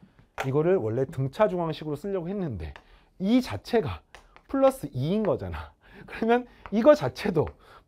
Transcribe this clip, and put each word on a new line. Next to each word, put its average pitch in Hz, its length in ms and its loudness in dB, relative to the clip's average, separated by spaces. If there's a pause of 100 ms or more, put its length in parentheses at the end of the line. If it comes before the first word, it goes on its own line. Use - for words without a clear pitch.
(460)
이거를 151 300 2
원래 117 300 -2
등차 139 420 0
중앙식으로 160 480 -4
쓰려고 190 320 -6
했는데 127 460 -6 (460)
이 226 220 2
자체가 139 600 -2 (460)
플러스 269 440 2
이인 165 320 0
거잖아. 92 480 -4 (340)
그러면 233 420 0 (240)
이거 226 220 8
자체도 147 540 0 (400)